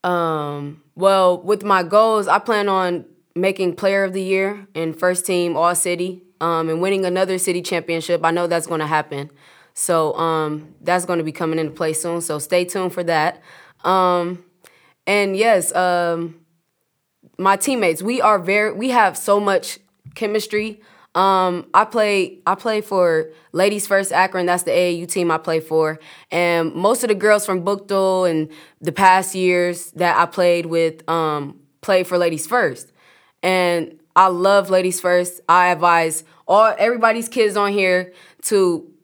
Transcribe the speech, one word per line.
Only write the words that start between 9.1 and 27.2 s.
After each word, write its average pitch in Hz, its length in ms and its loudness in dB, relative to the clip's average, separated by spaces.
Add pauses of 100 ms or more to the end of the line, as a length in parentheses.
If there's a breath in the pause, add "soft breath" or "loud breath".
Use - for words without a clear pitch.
So, 160 400 0
um, 156 680 -4
that's 175 240 0
gonna 175 200 -2
be 156 80 -6
coming 160 260 -4
into 156 140 -4
play 160 220 -6
soon. 170 260 -4
So 151 180 -6
stay 180 260 0
tuned 180 280 -6
for 175 120 -6
that. 165 380 0 (420 loud breath)
Um, 180 600 0 (640 soft breath)
and 196 300 0
yes, 208 380 2
um, 170 600 0 (1000)
my 190 200 2
teammates, 196 460 -2
we 240 180 -4
are 214 180 4
very, 196 340 0
we 240 180 -4
have 214 280 2
so 202 220 2
much 196 400 -2 (340)
chemistry. 214 680 -6 (360 soft breath)
Um, 185 580 2
I 208 100 4
play, 208 640 0
I 185 80 0
play 214 260 -4
for 175 500 0 (200 loud breath)
Ladies 202 360 0
First 196 260 0
Akron. 185 340 2
That's 180 160 0
the 170 80 -4
A 180 200 2
A - 20 -2
U 175 140 -6
team 175 260 -2
I 160 60 0
play 160 200 -2
for. 160 400 -2 (320 loud breath)
And 170 420 0
most 214 300 0
of 240 60 -2
the 214 80 2
girls 208 280 2